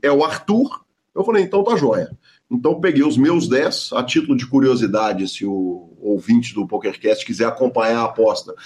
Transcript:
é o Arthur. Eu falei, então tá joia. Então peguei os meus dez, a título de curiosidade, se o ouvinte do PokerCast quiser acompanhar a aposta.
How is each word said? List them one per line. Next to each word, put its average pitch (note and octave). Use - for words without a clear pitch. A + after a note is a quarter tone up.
é C#3+
o C#3+
Arthur. -
Eu -
falei, G#3
então G3
tá A3+
joia. A2+
Então D3+
peguei D#3+
os D3+
meus C#3+
dez, C#3
a B2
título C#3
de B2
curiosidade, A2
se -
o F#2
ouvinte G#2+
do G#2
PokerCast G#2
quiser A2+
acompanhar A#2
a A#2
aposta. A2